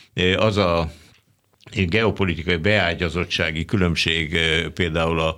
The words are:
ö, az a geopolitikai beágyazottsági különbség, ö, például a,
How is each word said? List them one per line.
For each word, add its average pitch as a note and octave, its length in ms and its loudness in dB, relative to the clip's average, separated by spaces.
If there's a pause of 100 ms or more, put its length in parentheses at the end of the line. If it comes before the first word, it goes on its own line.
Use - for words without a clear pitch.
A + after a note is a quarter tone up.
(140)
ö, F#2 220 2
az G#2+ 200 2
a E2+ 360 0 (800)
geopolitikai F2+ 840 0
beágyazottsági E2+ 1080 0
különbség, E2 680 0
ö, E2 360 0
például E2 500 -2
a, D#2+ 180 -2